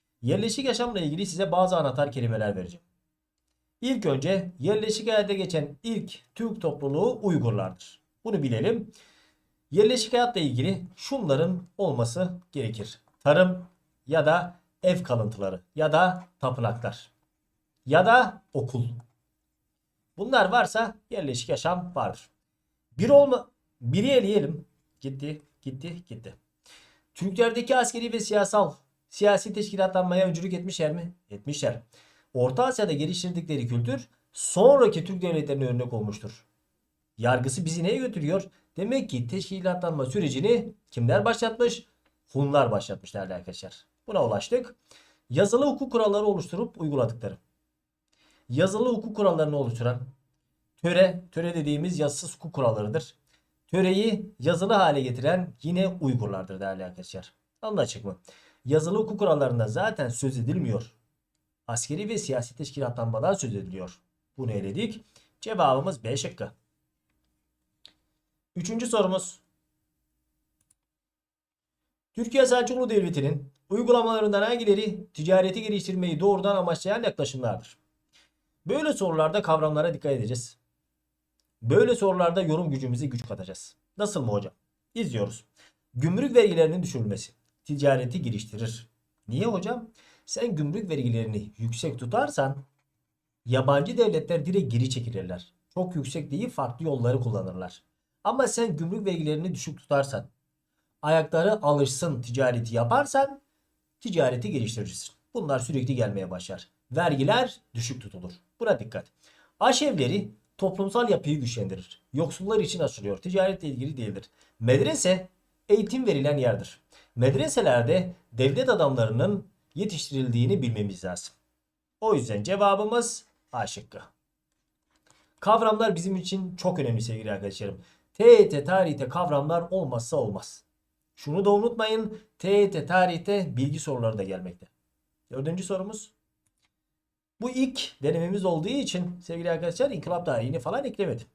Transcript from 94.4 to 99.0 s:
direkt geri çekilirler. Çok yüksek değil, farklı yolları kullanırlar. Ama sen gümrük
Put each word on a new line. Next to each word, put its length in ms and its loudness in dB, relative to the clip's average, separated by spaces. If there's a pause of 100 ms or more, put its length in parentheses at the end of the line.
direkt 260 0
geri 180 2
çekilirler. 640 -8 (220)
Çok 220 -4
yüksek 340 -6
değil, 200 -4
farklı 340 -6
yolları 360 0
kullanırlar. 640 -6 (420)
Ama 220 2
sen 300 -2
gümrük 300 -6